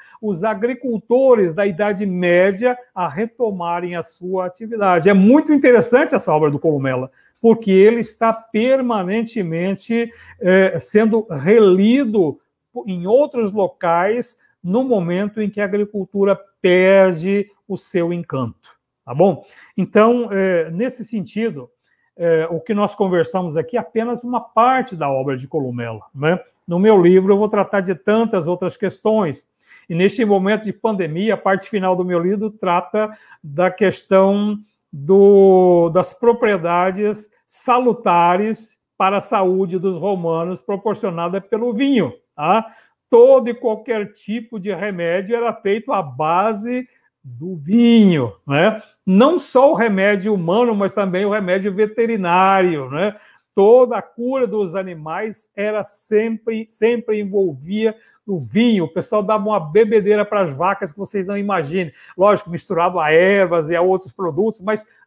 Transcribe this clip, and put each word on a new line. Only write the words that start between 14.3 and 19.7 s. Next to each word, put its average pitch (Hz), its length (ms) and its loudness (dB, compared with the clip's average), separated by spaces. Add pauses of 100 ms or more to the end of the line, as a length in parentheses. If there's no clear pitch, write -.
no 196 200 -2
momento 202 580 -2
em 208 80 -4
que 208 100 -8
a 208 60 -2
agricultura 202 760 -2 (220)
perde 190 880 2 (180)
o 196 80 -8
seu 170 380 -4
encanto, 131 560 -8 (340)
tá 123 100 -14
bom? 165 300 0 (320)